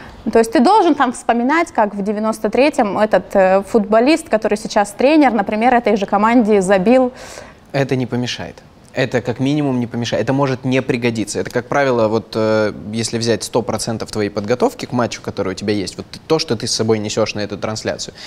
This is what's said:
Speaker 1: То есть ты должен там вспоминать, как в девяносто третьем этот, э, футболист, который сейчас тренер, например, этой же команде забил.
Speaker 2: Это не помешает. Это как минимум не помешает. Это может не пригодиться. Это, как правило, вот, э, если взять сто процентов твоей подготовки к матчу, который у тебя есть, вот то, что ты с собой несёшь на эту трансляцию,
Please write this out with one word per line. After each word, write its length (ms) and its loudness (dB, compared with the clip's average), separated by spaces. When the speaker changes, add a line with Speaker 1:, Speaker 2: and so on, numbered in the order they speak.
Speaker 1:
То 60 4
есть 140 2
ты 80 4
должен 340 6
там 180 0
вспоминать, 600 0
как 220 0
в 80 -4
девяносто 460 -2
третьем 500 2
этот, 380 0
э, 320 4
футболист, 640 2
который 260 0
сейчас 360 -2
тренер, 400 4
например, 420 2
этой 220 2
же 100 -2
команде 560 4
забил. 500 4
Speaker 2:
Это 240 0
не 100 0
помешает. 500 -6
Это 280 0
как 180 -6
минимум 380 0
не 80 -2
помешает. 380 -4
Это 80 -2
может 320 0
не 180 0
пригодиться. 560 -2
Это, 120 -4
как 180 -4
правило, 400 2
вот, 260 -2
э, 380 0
если 260 -4
взять 260 -2
сто 180 -2
процентов 480 -6
твоей 200 -2
подготовки 560 -2
к 60 -10
матчу, 300 -2
который 300 -6
у 20 -4
тебя 180 -4
есть, 240 -4
вот 100 -12
то, 140 2
что 160 -4
ты 100 -8
с 80 -4
собой 240 0
несёшь 380 -4
на 40 -6
эту 160 -6
трансляцию, 580 -8